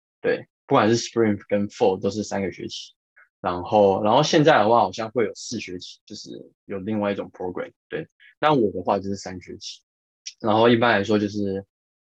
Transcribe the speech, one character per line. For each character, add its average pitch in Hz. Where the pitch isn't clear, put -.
对， -
不 139
管 110
是 117
spring 110
跟 101
fall 98
都 98
是 104
三 98
个 92
学 -
期。 -
然 90
后， 101
然 107
后 139
现 156
在 143
的 104
话 117
好 101
像 110
会 123
有 98
四 -
学 92
期， -
就 104
是 -
有 98
另 107
外 101
一 101
种 92
program， -
对。 160
那 151
我 110
的 92
话 104
就 98
是 98
三 92
学 -
期。 -
然 110
后 110
一 123
般 120
来 101
说 107
就 104
是， 98